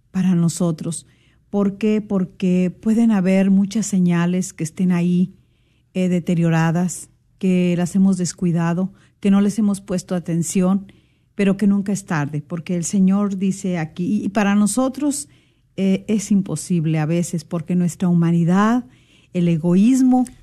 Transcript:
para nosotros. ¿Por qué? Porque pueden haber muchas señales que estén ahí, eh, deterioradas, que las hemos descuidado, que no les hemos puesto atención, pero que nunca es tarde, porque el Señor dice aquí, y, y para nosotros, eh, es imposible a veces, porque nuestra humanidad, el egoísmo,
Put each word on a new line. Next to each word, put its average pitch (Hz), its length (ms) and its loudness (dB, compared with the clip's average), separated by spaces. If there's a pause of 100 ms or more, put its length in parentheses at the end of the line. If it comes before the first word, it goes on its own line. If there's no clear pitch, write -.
(100)
para 185 240 0
nosotros. 170 720 -2 (440)
¿Por 202 280 -2
qué? 214 220 0
Porque 185 680 -2 (120)
pueden 226 280 2
haber 190 400 2
muchas 196 360 0
señales 180 640 0
que - 120 -8
estén 180 280 -2
ahí, 175 400 0 (640)
eh, 185 140 0
deterioradas, 165 1000 0 (300)
que 180 380 0
las 175 200 -4
hemos 190 220 4
descuidado, 170 720 -2 (280)
que 202 100 0
no 196 100 4
les 202 180 0
hemos 202 220 0
puesto 185 340 -6
atención, 180 800 -2 (420)
pero 196 220 0
que 208 100 0
nunca 202 260 0
es 196 120 -6
tarde, 147 420 -4
porque 175 300 -6
el 170 80 -4
Señor 196 540 2
dice 190 400 -4
aquí, 160 260 -6 (180)
y, - 20 -8
y - 60 -4
para 202 240 0
nosotros, 262 720 0 (480)
eh, 190 320 0
es 208 220 -2
imposible 165 680 -2
a 151 80 -2
veces, 170 380 -4
porque 175 320 -6
nuestra 180 320 -2
humanidad, 175 800 2 (460)
el 175 160 0
egoísmo, 226 760 4 (180)